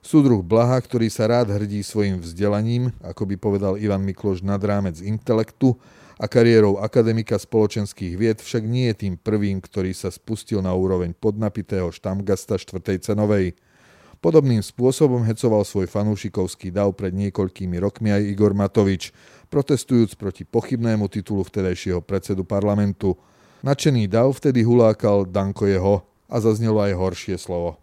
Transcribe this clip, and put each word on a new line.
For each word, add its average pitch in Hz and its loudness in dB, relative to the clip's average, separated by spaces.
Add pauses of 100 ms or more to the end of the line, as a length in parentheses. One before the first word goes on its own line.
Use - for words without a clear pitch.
Súdruh 135 4
Blaha, 113 2
ktorý 117 -2
sa 113 -2
rád 120 2
hrdí 104 -4
svojim 98 -2
vzdelaním, 104 -2
ako 90 -8
by 98 -4
povedal 98 -2
Ivan 101 -2
Mikloš, 95 -4
nad 98 -2
rámec 98 -2
intelektu 110 0 (400)
a - -8
kariérou 113 6
akademika 110 0
spoločenských 104 -2
vied, 110 0
však - -4
nie 120 -2
je - -10
tým 98 -4
prvým, 104 -2
ktorý 92 -4
sa 95 -8
spustil - -6
na 92 0
úroveň 92 0
podnapitého 101 -4
štamgasta 98 -4
štvrtej 95 -6
cenovej. 104 0 (600)
Podobným 143 4
spôsobom 127 0
hecoval 110 2
svoj 98 -2
fanúšikovský 98 -4
dav 101 0
pred 95 -6
niekoľkými 95 -4
rokmi 104 -2
aj 101 0
Igor 104 4
Matovič, 98 0 (320)
protestujúc 131 0
proti 98 -8
pochybnému 113 -2
titulu 98 -4
vtedajšieho 90 -4
predsedu 95 -4
parlamentu. 101 0 (480)
Nadšený 131 0
dav 123 2
vtedy 127 2
hulákal: 110 4
„Danko 98 -2
je 95 2
ho“, 95 2 (240)
a 120 -4
zaznelo 107 2
aj 98 -2
horšie 92 -4
slovo. 85 -6